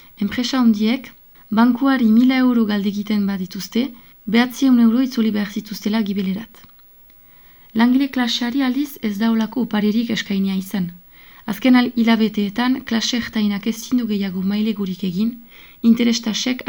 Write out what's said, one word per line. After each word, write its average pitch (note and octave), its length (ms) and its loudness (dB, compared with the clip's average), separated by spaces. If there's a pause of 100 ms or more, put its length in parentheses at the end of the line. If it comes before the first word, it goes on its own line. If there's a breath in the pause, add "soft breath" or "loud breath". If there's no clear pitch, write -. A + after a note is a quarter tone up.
(220 loud breath)
enpresa A#3+ 380 -2
handiek A3 500 2 (400 soft breath)
bankuari B3 560 2
mila B3+ 320 4
euro B3 260 4
galdegiten G#3 640 -2
badituzte, G3 600 -4 (380 loud breath)
behatziehun B3 540 2
euro A#3 220 4
itzuli A3+ 320 0
behar G3+ 160 -4
zituztela G#3+ 520 -4
gibelerat. G3 600 -6 (1120 soft breath)
Langile B3 340 4
klaseari A#3+ 540 -2
aldiz C4+ 300 -2 (100)
ez G#3 160 -4
da A3+ 140 2
holako A3 340 -2
oparirik G#3+ 480 0
eskainia G3 400 -2
izan. F#3 380 -4 (540 loud breath)
Azken B3+ 300 2
al-, B3 200 4
hilabeteetan A3+ 920 0
klase A3+ 320 -2
ertainak G#3 480 -2
ezin A3+ 320 -2
du A#3 80 -2
gehiago G3 360 -4
mailegurik G3+ 640 -2
egin, G3 360 -4 (420 loud breath)
interestasek A#3 880 0